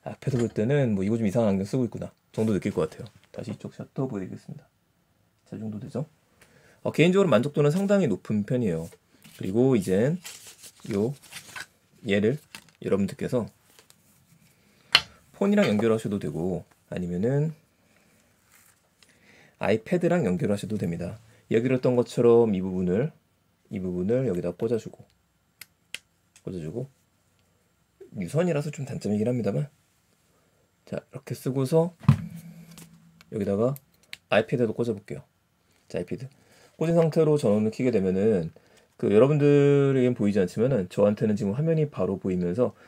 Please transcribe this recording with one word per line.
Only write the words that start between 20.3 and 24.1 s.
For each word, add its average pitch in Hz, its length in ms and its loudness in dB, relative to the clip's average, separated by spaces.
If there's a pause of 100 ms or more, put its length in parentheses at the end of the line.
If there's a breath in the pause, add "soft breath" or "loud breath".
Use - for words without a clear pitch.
됩니다. 87 420 -6 (320 soft breath)
여기 113 120 4
그렸던 127 340 0
것처럼 117 580 6
이 92 60 0
부분을, 92 520 0 (580)
이 101 100 -8
부분을 92 460 -2